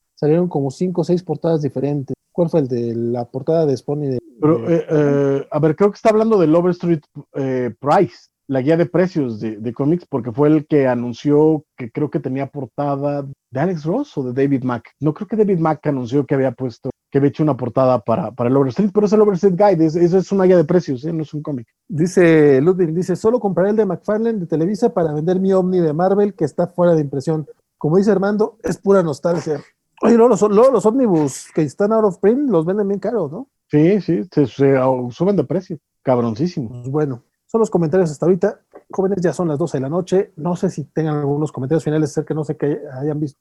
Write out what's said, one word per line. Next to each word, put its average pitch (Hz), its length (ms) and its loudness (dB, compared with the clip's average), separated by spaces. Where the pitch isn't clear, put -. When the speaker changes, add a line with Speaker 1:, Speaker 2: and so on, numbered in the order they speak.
Speaker 1:
Salieron 165 320 2
como 139 240 -4
cinco 180 300 -4
o - 20 0
seis 175 180 -2
portadas 156 400 -2
diferentes. 139 520 -4
¿Cuál 170 180 0
fue 170 100 2
el 135 80 -2
de 117 280 -4
la 117 280 -4
portada 160 420 -2
de 135 100 0
Spawn 147 280 -6
y 139 40 -4
de, 127 100 -4
Speaker 2:
Pero, 156 180 2
Speaker 1:
de 160 180 0
Speaker 2:
eh, 156 140 -4
eh, 143 580 0
a - 120 -4
ver, 156 160 2
creo 202 160 2
que - 40 -14
está - 120 0
hablando 220 300 2
del 156 160 4
Overstreet, 170 480 0
eh, 131 420 -4
Price, 143 520 0
la 131 120 -2
guía 151 160 2
de 165 100 2
precios 165 520 -2
de, 110 200 -6
de 113 140 -8
cómics, 147 340 -2
porque 123 260 -6
fue 143 160 2
el 151 180 2
que 139 220 2
anunció 147 760 0
que 120 140 -10
creo 147 200 -6
que 165 100 -4
tenía 135 280 -6
portada 143 800 -6
¿De 131 60 -4
Alex 165 240 -4
Ross 214 340 -4
o 143 60 -4
de 123 80 -6
David 139 220 0
Mack? 123 260 -6
No, 147 140 0
creo - 140 -12
que 233 80 -6
David 202 240 2
Mack 156 260 -2
anunció 135 400 -2
que - 80 -2
había 131 160 0
puesto, 127 400 -8
que - 80 0
había 143 120 2
hecho - 140 -4
una 147 120 0
portada 127 440 0
para, 110 320 -2
para 120 180 -2
el 131 60 2
Overstreet, 139 360 0
pero 208 140 2
es 185 60 0
el 214 80 4
Overstreet 202 360 2
Guide, 180 300 4
es, 156 80 -2
eso 175 240 2
es 180 140 -2
una 196 120 2
guía 185 120 6
de 165 80 4
precios, 147 400 -2
¿eh? 165 80 -6
No 160 100 -4
es 147 120 -10
un 151 80 -8
cómic. 135 260 -8
Speaker 1:
Dice 160 720 4
Ludwig, 175 320 2
dice, 175 220 -2
"Solo 220 240 0
compraré 190 320 0
el 220 60 0
de 214 100 2
McFarlane 214 540 -2
de 170 60 -6
Televisa 190 460 0
para 165 200 -2
vender 165 260 -2
mi 190 140 0
Omni 185 260 2
de 165 140 2
Marvel 196 420 0
que - 100 -4
está 175 220 -2
fuera 175 280 2
de 160 80 2
impresión". 147 440 -4
Como 151 180 0
dice 196 140 4
Armando, 202 540 0
es 170 140 -4
pura 196 260 2
nostalgia. 160 580 -4
Oye, 226 140 4
luego 233 140 6
los, 190 120 2
luego 214 300 4
los 214 120 0
ómnibus 208 720 0
que 170 80 0
están 202 300 -2
out 220 120 2
of 190 140 0
print 254 320 2
los 160 160 2
venden 196 220 -2
bien 196 120 -2
caros, 196 300 -4
¿no? 220 180 -14
Speaker 2:
Sí, 165 300 4
sí, 170 220 -2
se, 147 160 2
se, 135 280 2
au-, 127 360 0
suben 190 240 -2
de 151 80 0
precio, 170 340 -8
cabroncísimo. 123 680 -2
Speaker 1:
Pues 123 200 -12
bueno, 139 320 -4
son 226 140 -2
los 214 100 0
comentarios 170 400 0
hasta 147 160 -4
ahorita. 185 340 0
Jóvenes, 190 320 -4
ya 170 100 0
son 175 160 -4
las 147 100 -2
doce 131 200 -4
de 131 40 -4
la 135 60 -6
noche. 180 480 -2
No 165 200 -4
sé 180 140 -2
si 147 140 -10
tengan 156 320 -4
algunos 147 340 -2
comentarios 143 320 -4
finales 151 280 -2
acerca, 151 240 -6
no 151 100 -4
sé 147 120 -8
qué 147 220 -4
hayan 147 180 -4
visto, 151 220 -8